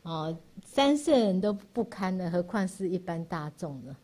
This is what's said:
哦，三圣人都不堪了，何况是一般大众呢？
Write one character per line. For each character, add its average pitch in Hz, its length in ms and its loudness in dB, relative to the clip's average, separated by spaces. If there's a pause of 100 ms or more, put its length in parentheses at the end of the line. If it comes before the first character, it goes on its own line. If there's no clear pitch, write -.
哦， 165 340 -4 (300)
三 285 320 4
圣 294 200 4
人 196 220 4
都 208 140 2
不 208 300 -6
堪 190 340 -4
了， 180 120 -2
何 175 140 2
况 190 240 -2
是 185 220 -4
一 180 100 0
般 170 240 -4
大 160 280 -6
众 143 340 -8
呢？ 135 180 -12